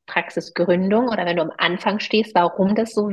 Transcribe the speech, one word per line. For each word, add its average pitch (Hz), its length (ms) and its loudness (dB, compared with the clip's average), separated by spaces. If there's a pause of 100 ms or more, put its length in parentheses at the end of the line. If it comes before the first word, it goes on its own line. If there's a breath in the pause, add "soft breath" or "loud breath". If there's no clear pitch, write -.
Praxisgründung 185 1000 0
oder 196 180 -2
wenn 175 120 0
du 165 60 2
am 160 140 -6
Anfang 190 420 0
stehst, 220 360 0
warum 185 400 2
das 226 180 0
so 208 200 0